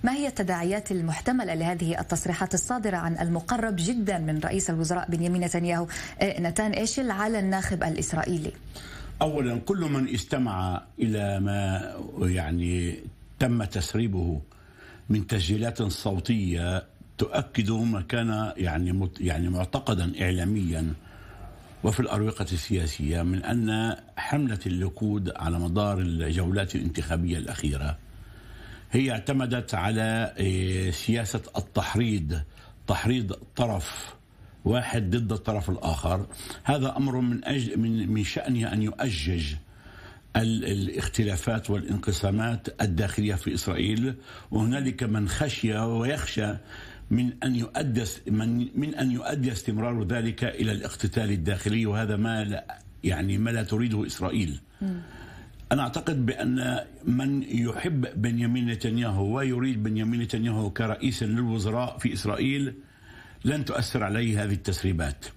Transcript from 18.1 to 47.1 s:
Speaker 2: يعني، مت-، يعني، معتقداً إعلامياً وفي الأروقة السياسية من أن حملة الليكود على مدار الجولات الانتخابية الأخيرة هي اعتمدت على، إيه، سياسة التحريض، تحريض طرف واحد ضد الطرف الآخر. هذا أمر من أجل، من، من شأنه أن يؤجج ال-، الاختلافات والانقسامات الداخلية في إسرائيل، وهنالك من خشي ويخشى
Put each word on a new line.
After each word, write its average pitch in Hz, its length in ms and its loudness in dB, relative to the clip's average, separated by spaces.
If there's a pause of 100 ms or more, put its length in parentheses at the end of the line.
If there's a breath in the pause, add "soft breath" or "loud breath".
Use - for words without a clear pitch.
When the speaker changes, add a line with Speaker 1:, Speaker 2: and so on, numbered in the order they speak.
Speaker 2:
يعني، 90 360 0
مت-، 92 280 -2
يعني، 87 280 0
معتقداً 90 640 0 (100)
إعلامياً 90 680 0 (920 loud breath)
وفي 110 160 4
الأروقة 107 520 0
السياسية 82 680 0
من 92 220 0
أن 110 520 0 (200)
حملة 131 500 0
الليكود 95 680 0
على 82 220 0
مدار 95 400 2
الجولات 87 760 0
الانتخابية 82 640 0
الأخيرة 71 600 -2 (920 loud breath)
هي 135 180 4
اعتمدت 120 640 0
على، 110 640 2
إيه، 92 540 2
سياسة 110 520 0 (140)
التحريض، 95 840 0 (460 loud breath)
تحريض 107 460 2 (240)
طرف - 580 -2 (500 loud breath)
واحد 113 520 2
ضد 113 160 0
الطرف 104 380 -2
الآخر. 85 560 0 (380 loud breath)
هذا 135 320 2
أمر 131 240 2
من 120 240 2
أجل، 123 340 0
من، 113 340 2
من 107 120 2
شأنه 117 480 0
أن 107 100 2
يؤجج 85 720 0 (840 loud breath)
ال-، 113 280 2
الاختلافات 101 1080 0
والانقسامات 104 1120 0
الداخلية 104 520 2
في - 200 -2
إسرائيل، 110 600 0 (360 loud breath)
وهنالك 127 520 0
من 107 260 2
خشي 113 500 0
ويخشى 113 760 0 (560 loud breath)